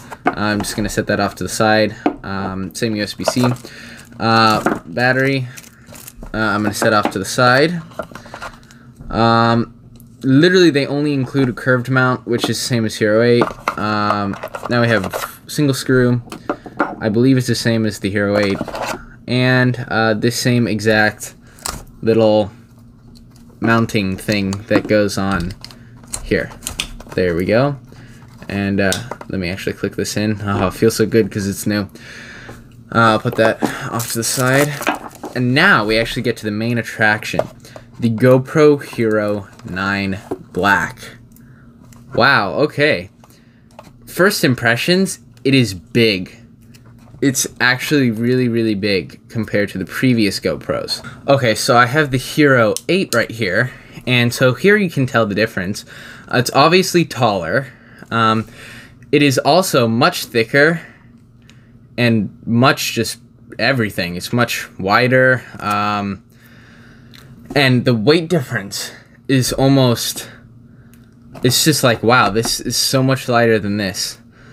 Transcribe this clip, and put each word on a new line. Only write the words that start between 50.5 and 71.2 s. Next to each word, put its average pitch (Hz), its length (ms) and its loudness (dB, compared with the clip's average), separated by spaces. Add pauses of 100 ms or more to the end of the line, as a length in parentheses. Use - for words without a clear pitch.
Okay, 127 300 2
so 120 220 2
I 120 80 8
have 139 260 0
the 131 60 0
Hero 127 560 4 (160)
eight 180 260 0
right 117 160 0
here, 113 400 -2 (340)
and 120 280 2
so 127 200 2
here 196 220 4
you 202 140 0
can 135 160 -2
tell 117 200 0
the 101 80 -2
difference. 101 520 -4 (420)
Uh, - 120 -2
it's 123 140 -2
obviously 170 520 4
taller. 107 640 -2 (440)
Um, 113 340 2 (680)
it 147 100 4
is 139 140 2
also 151 500 2
much 120 380 0
thicker 143 560 2 (1160)
and 117 320 2 (160)
much 123 460 2
just - 280 -4 (380)
everything. 104 600 -2
It's - 160 -8
much - 340 -2 (100)
wider, 123 680 4 (160)
um, 104 640 -2 (1300)
and 127 300 2
the 127 80 4
weight 151 340 2
difference 123 640 -4 (380)
is 131 240 2
almost, 135 760 2 (1160)